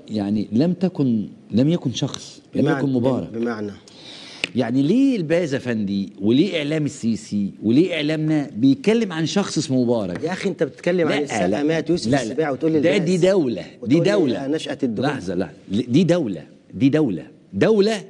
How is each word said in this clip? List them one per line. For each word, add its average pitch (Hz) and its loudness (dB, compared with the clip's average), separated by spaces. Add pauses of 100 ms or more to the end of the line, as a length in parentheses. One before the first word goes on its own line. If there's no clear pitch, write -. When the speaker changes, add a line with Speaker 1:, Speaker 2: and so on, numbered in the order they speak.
Speaker 1:
يعني 104 -2
لم 151 2
تكن، 135 -2 (220)
لم 131 2
يكن 165 -2
شخص، - -8 (140)
لم 135 2
Speaker 2:
بمعنى، 139 2
Speaker 1:
يكن 135 -2
مبارك. 123 0
Speaker 2:
بمعنى. 110 -6 (840)
Speaker 1:
يعني 123 0
ليه 247 4
الباز 165 0
أفندي 101 -2
وليه 147 4
إعلام 151 -2
السيسي 104 -4 (120)
وليه 156 4
إعلامنا 156 0
بيتكلم 180 2
عن 160 -2
شخص 196 -2
اسمه 131 0
مبارك؟ 107 -2
Speaker 2:
يا 170 -2
أخي 185 -4
أنت 170 -2
بتتكلم 175 0
عن - 0
Speaker 1:
لا، 151 0
Speaker 2:
السقامات 139 -2
Speaker 1:
لا، 160 2
Speaker 2:
يوسف 175 -2
Speaker 1:
لا، 127 2
لا. 131 0
Speaker 2:
السباعي 143 -2
وتقول 160 -2
لي 156 4
Speaker 1:
ده، 170 4
Speaker 2:
الباز. 175 0
Speaker 1:
دي 185 2
دولة، 156 2
دي - -2
Speaker 2:
وتقول 165 4
لي 190 2
Speaker 1:
دولة. 139 0
Speaker 2:
نشأة 143 -4
الدول. 123 -2
Speaker 1:
لحظة، 95 -4
لحظة. 87 -4 (140)
دي 120 2
دولة، 139 -2 (280)
دي 107 4
دولة. 131 0 (260)
دولة 196 2